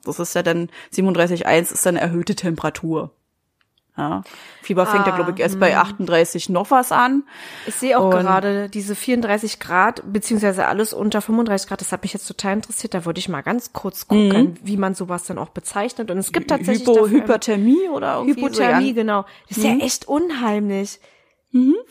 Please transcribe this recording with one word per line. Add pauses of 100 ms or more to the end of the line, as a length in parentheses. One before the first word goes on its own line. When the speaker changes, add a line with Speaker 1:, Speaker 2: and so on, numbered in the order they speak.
Speaker 1:
Das
ist
ja
dann, (180)
siebenunddreißig
Komma
eins
ist
dann
erhöhte
Temperatur. (840)
Ja. (400)
Fieber
fängt
ja,
Speaker 2:
Ah,
Speaker 1:
glaub
ich,
erst
bei
Speaker 2:
hm.
Speaker 1:
achtunddreißig
noch
was
an. (440)
Speaker 2:
Ich
sehe
auch
Speaker 1:
Und
Speaker 2:
gerade
diese
vierunddreißig
Grad, (120)
beziehungsweise
alles
unter
fünfunddreißig
Grad,
das
hat
mich
jetzt
total
interessiert.
Da
würde
ich
mal
ganz
kurz
gucken,
Speaker 1:
Mhm. (100)
Speaker 2:
wie
man
sowas
dann
auch
bezeichnet.
Und
es
gibt
tatsächlich
Speaker 1:
Hypo-,
Speaker 2:
dafür
eine
Speaker 1:
Hyperthermie
oder
irgendwie
so,
Speaker 2:
Hypothermie,
Speaker 1:
ja.
Speaker 2:
genau. (240)
Das
ist
ja
Speaker 1:
Mhm.
Speaker 2:
echt
unheimlich. (500)
Speaker 1:
Mhm. (160)